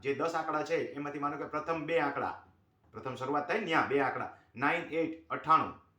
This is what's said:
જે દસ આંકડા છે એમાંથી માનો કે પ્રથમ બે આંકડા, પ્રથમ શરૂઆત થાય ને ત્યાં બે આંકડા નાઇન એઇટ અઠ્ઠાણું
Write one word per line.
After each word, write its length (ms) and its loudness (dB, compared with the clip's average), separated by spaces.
જે 120 0
દસ 200 0
આંકડા 280 0
છે 300 -2
એમાંથી 260 -6
માનો 180 -2
કે 80 -8
પ્રથમ 420 -4
બે 140 2
આંકડા, 440 -2
પ્રથમ 220 -8
શરૂઆત 340 -2
થાય 120 2
ને 60 -4
ત્યાં 220 4
બે 120 4
આંકડા 360 -2
નાઇન 260 2
એઇટ 480 -2
અઠ્ઠાણું 500 4